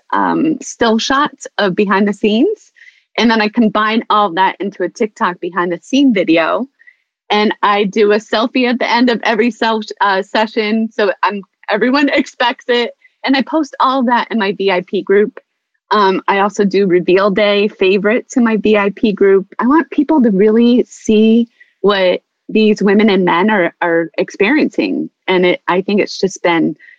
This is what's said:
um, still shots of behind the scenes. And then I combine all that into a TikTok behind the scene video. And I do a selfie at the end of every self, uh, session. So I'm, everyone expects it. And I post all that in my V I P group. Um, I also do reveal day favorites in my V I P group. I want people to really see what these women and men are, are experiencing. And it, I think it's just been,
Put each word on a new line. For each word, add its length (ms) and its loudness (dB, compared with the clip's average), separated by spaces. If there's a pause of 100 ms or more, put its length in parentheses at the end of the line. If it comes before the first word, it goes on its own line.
(140)
um, 480 -2
still 380 -2
shots 480 -4 (100)
of 180 -2
behind 320 0
the 60 -2
scenes. 580 -2 (460)
And 140 2
then 100 2
I 80 0
combine 640 0
all 220 2
that 260 0
into 240 -6
a 60 -4
TikTok 500 -6
behind 320 -4
the 100 -6
scene 320 2
video. 540 0 (640)
And 320 0
I 220 0
do 260 0
a 60 2
selfie 520 -2
at 80 -2
the 100 -4
end 220 0
of 140 -2
every 260 0
self, 360 -4 (140)
uh, 220 0
session. 680 -2
So 200 -2 (120)
I'm, 180 -4 (300)
everyone 380 0
expects 580 -4
it. 240 -2 (320)
And 120 0
I 60 0
post 380 -4
all 240 0
that 260 -2
in 80 -4
my 140 -2
V 180 -2
I 120 0
P 200 -6
group. 380 0 (500)
Um, 380 0
I 120 0
also 260 0
do 200 0
reveal 460 2
day 360 0
favorites 680 -2
in 60 2
my 140 0
V 200 2
I 140 0
P 200 -2
group. 460 2
I 80 -4
want 240 2
people 320 0
to 80 4
really 540 4
see 680 2 (320)
what 400 2 (260)
these 360 2
women 260 4
and 160 2
men 240 0
are, 320 0
are 380 -2
experiencing. 880 -2 (180)
And 200 2
it, 200 -2
I 140 -2
think 200 -2
it's 180 -6
just 240 -6
been, 340 0 (220)